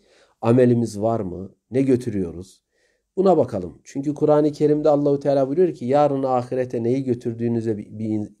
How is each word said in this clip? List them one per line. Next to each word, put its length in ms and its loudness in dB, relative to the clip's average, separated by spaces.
Amelimiz 600 2
var 180 0
mı? 360 -10
Ne 100 0
götürüyoruz? 840 -2
Buna 200 4
bakalım. 460 -2
Çünkü 300 -6
Kur'an-ı 380 2
Kerim'de 380 0
Allahu 300 2
Teala 280 0
buyuruyor 260 2
ki, 120 -10
"Yarın 380 2
ahirete 600 -2
neyi 200 0
götürdüğünüze 760 -2
bir, 220 -12
bir 60 -6
in-, 340 -4